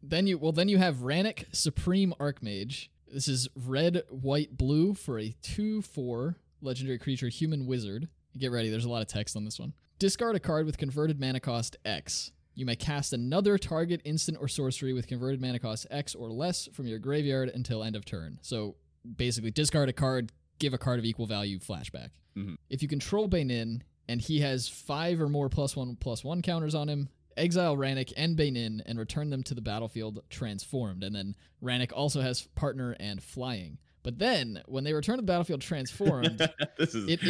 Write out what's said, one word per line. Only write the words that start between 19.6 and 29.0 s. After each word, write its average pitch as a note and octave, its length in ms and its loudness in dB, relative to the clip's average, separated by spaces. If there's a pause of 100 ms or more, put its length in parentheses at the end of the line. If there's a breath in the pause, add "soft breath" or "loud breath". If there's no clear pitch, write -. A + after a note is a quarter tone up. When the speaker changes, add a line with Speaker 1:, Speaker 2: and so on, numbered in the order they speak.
Speaker 1:
a B2 60 0
card, C3 400 2 (260)
give C#3+ 140 2
a B2+ 40 0
card B2 220 2
of A2 60 0
equal A2+ 200 0
value G#2 340 -2
flashback. B1+ 500 -8 (280)
Speaker 2:
Mm-hmm. G2 180 -6 (140)
Speaker 1:
If C3+ 120 -2
you D3 80 -2
control G3 400 0
Beinin A#2+ 520 0 (280)
and A#2+ 100 0
he D3 220 2
has C3 260 0
five D#3+ 540 -2
or D3 80 2
more C#3+ 180 2
plus C#3 300 0
one, B2+ 200 -4
plus A#2 260 -4
one E3 180 -2
counters D#3+ 340 0
on D3+ 140 0
him, C#3+ 180 0 (300)
exile E3+ 380 4
Rannoch C3+ 400 0
and D#3+ 220 2
Beinin A#2+ 480 2
and A#2+ 120 -4
return D3 320 -2